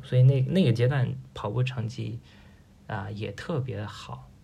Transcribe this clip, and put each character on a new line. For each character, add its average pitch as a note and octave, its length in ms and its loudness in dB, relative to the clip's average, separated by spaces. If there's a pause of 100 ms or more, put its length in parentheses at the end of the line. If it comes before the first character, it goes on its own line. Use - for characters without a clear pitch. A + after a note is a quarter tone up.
所 B2+ 160 2
以 B2+ 40 10
那， C3+ 180 8
那 D3+ 240 2
个 A#2 80 4
阶 A#2+ 160 2
段 B2+ 260 0 (180)
跑 - 160 -6
步 B2 140 0
成 A#2 240 -4
绩， A2+ 320 -8 (680)
啊， G2+ 240 -8
也 G#2 200 -8
特 D3 300 -6
别 G#2 240 -6
好。 - 440 -14 (140)